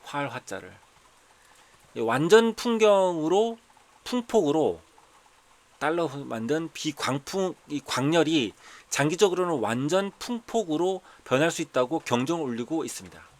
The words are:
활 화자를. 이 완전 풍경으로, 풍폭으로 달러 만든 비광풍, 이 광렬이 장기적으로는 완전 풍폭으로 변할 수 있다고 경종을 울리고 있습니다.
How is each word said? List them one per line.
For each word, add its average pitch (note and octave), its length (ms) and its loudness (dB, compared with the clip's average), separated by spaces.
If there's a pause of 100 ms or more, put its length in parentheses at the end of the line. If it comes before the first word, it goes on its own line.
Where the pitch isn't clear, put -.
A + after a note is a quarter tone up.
활 C#3+ 240 -6
화자를. F#2+ 460 -12 (1200)
이 A#2 60 -8
완전 F3 540 4
풍경으로, G3+ 1040 2 (460)
풍폭으로 D#3 760 0 (1000)
달러 D#3+ 300 0
만든 C3+ 640 -4
비광풍, D3+ 840 -4 (140)
이 C#3+ 160 -6
광렬이 D3+ 680 2 (360)
장기적으로는 F3 720 2
완전 D3 580 0
풍폭으로 F#3 840 -2 (220)
변할 D3 260 2
수 E3+ 120 -6
있다고 C3+ 380 0
경종을 C#3 460 0
울리고 B2 380 -4
있습니다. - 360 -12 (200)